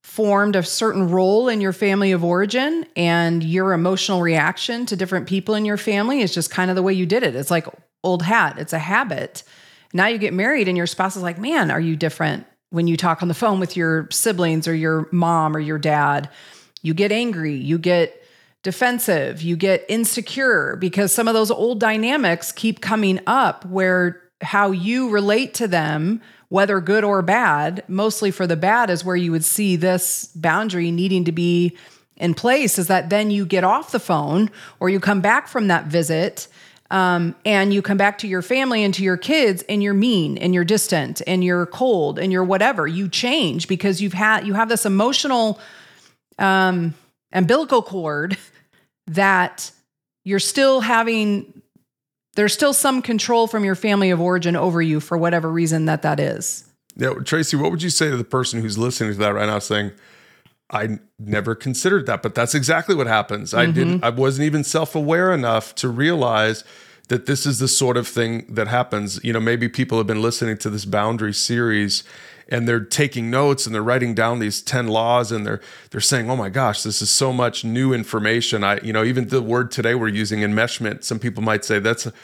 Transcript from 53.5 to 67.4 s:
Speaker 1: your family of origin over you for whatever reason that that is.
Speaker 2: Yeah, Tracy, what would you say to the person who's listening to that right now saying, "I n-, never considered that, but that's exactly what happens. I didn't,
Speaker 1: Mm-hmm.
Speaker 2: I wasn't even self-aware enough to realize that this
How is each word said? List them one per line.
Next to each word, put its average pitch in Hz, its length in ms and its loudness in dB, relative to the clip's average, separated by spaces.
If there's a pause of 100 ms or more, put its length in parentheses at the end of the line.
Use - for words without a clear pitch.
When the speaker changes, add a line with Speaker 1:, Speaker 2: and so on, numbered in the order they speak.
Speaker 1:
your 190 120 2
family 202 340 2
of 175 100 2
origin 175 360 0
over 170 260 2
you 156 180 2
for 170 180 -4
whatever 165 340 0
reason 160 340 0
that 156 160 0
that 147 180 0
is. - 460 -4 (300)
Speaker 2:
Yeah, 127 180 -2 (100)
Tracy, 156 340 0
what 160 140 0
would 170 120 -4
you 180 60 -2
say 151 200 0
to 131 80 -2
the 117 60 -4
person 120 380 -2
who's 107 160 -4
listening 113 360 -2
to 98 60 -6
that 104 140 2
right 104 120 0
now 107 140 0
saying, 104 320 -2 (800)
"I 107 160 -4
n-, 107 140 -6 (200)
never 107 340 -2
considered 139 540 -2
that, 110 160 -4
but 107 100 -4
that's 120 220 -2
exactly 160 400 0
what 135 120 0
happens. 104 460 -2
I 117 140 4
didn't, 170 300 2
Speaker 1:
Mm-hmm. 165 80 -2
Speaker 2:
I 120 40 4
wasn't 135 360 0
even 151 180 0
self-aware 160 720 0
enough 117 420 0
to 131 140 -2
realize 120 720 2 (460)
that 123 160 -2
this 135 200 -2